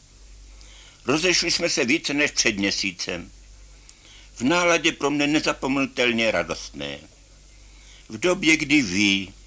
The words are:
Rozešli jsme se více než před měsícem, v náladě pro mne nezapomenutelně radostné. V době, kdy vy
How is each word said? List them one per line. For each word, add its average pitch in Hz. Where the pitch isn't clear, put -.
Rozešli 165
jsme 170
se 151
více 151
než 143
před 110
měsícem, 95
v -
náladě 165
pro 143
mne 143
nezapomenutelně 135
radostné. 73
V 107
době, 160
kdy 147
vy 98